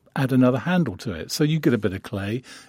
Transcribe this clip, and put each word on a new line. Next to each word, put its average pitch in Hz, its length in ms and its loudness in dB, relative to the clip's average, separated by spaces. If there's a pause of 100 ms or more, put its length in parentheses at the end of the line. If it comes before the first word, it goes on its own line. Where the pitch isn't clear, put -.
(140)
add 135 180 0
another 127 260 4
handle 156 400 0
to 107 140 -8
it." 80 200 -10
So 151 120 0
you 156 140 0
get 147 140 2
a 117 60 2
bit 98 160 -2
of 98 80 -8
clay 104 400 -6 (260)